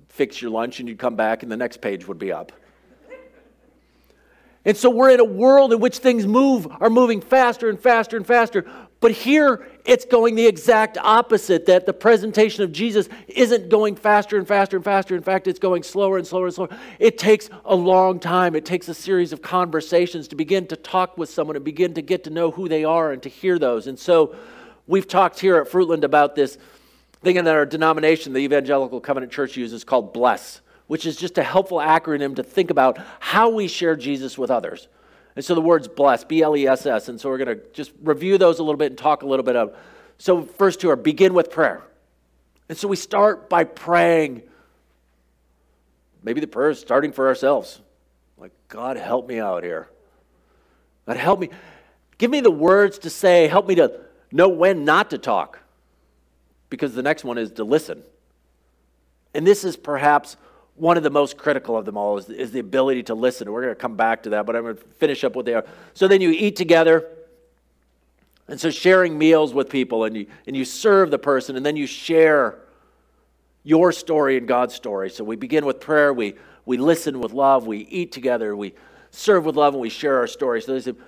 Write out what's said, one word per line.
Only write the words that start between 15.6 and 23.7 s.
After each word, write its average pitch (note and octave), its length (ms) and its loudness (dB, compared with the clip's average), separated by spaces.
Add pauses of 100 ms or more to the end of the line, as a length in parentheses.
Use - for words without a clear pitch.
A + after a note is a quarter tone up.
slower F#3+ 340 -2
and F3+ 100 -6
slower F#3 200 -4
and F3 60 -6
slower. F3+ 140 -8 (320)
It A3 180 4
takes G#3+ 320 2 (140)
a F#3+ 120 0
long F#3 440 2
time. F3 360 0
It D#3 100 -6
takes F3+ 240 -6
a E3+ 40 -12
series F3 380 -4
of D3+ 100 -12
conversations F3 880 -2
to D#3 60 -16
begin E3 320 -2
to E3 80 -12
talk F#3 420 -4
with E3 120 -8
someone D3+ 260 -6
and C#3 80 -10
begin D#3+ 300 -2
to D#3+ 80 -8
get F3+ 240 -4
to D#3 40 -14
know E3 220 -2
who F#3 160 -8
they D#3 160 -2
are D#3+ 300 0
and - 100 -12
to C#3 60 -14
hear F3+ 280 -2
those. B2 300 -2